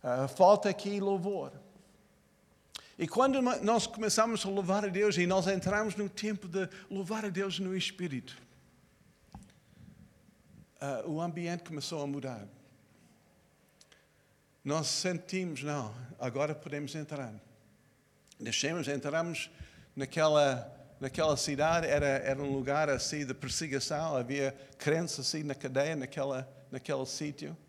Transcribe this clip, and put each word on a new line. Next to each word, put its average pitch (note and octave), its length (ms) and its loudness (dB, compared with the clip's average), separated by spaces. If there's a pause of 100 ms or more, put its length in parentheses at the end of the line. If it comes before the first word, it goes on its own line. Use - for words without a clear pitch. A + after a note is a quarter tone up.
Ah, B2+ 240 0
falta G3 440 8
aqui G3+ 300 -2
louvor. G3 520 -2 (1500)
E E3 100 -2
quando C4 340 4
ma-, B3 140 2
nós A3 300 4
começamos A3 580 2
a G3 40 -2
louvar G3 360 0
a G3+ 40 0
Deus G3+ 280 2
e F3+ 100 4
nós F#3 220 4
entramos G3 480 0
no G3+ 120 -2
tempo G#3+ 380 -4
de F3+ 220 -2 (220)
louvar G3+ 340 -4
a G3+ 60 -2
Deus F#3 280 -2
no F#3+ 180 -2
Espírito, E3+ 600 -4 (2500)
ah, C#3 260 -4
o D#3+ 140 -4
ambiente E3+ 440 -4
começou D3+ 380 -6
a C#3+ 40 -4
mudar. C3 400 -6 (2250)
Nós D3 220 0
sentimos, F3+ 760 -2
não, C#3 300 -4 (280)
agora C#3 340 -2
podemos D3 400 -8
entrar. C#3+ 400 -8 (1040)
Descemos, C#3+ 480 -2
entramos D3 640 -2 (460)
naquela, D3 1040 2
naquela D3 360 2
cidade, D#3 500 2
era, C#3+ 200 4
era C3+ 340 2
um C#3 120 0
lugar C#3 360 2
assim C#3+ 380 0
de B2+ 80 -4
perseguição, D3 840 -2
havia C3 380 0 (240)
crentes D#3+ 400 2
assim D3+ 240 -2
na C#3+ 120 -4
cadeia, C#3 420 0
naquela, C3 520 -4 (220)
naquele C3 360 -4
sítio. D3 500 -6 (120)